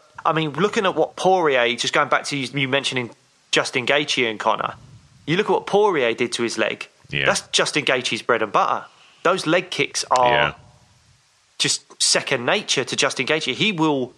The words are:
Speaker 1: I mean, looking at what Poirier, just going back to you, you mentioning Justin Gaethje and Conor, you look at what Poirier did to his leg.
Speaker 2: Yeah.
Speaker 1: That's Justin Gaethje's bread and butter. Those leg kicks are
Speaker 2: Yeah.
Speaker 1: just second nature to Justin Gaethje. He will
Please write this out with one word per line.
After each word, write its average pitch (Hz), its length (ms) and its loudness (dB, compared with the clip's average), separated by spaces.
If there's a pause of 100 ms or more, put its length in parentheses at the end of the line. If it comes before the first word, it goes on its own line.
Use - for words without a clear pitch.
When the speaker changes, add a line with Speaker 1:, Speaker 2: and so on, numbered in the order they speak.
(240)
Speaker 1:
I 160 80 4
mean, 156 180 0
looking 196 360 0
at 165 80 0
what 151 220 0
Poirier, 143 580 4
just 127 200 -4
going 147 140 2
back - 180 0
to 147 100 -6
you, 131 160 -4
you 139 160 -2
mentioning 127 420 -2 (400)
Justin 131 360 0
Gaethje 139 440 2
and 104 80 -6
Conor, - 360 -2 (520)
you 151 100 0
look 208 100 0
at 190 60 2
what - 140 0
Poirier 170 480 2
did 117 200 -2
to 117 100 -2
his 110 120 -4
leg. - 300 -4 (220)
Speaker 2:
Yeah. 143 180 -2
Speaker 1:
That's 196 220 2
Justin 156 360 0
Gaethje's 127 380 0
bread 113 200 2
and 104 100 -4
butter. 120 320 0 (400)
Those 170 220 0
leg 175 240 2
kicks - 420 -4
are 123 180 4
Speaker 2:
Yeah. 73 240 2 (1040)
Speaker 1:
just - 240 -2 (200)
second 135 420 0
nature 147 400 -2
to 131 100 -8
Justin 131 320 -2
Gaethje. 151 280 -2
He 190 180 0
will 151 460 0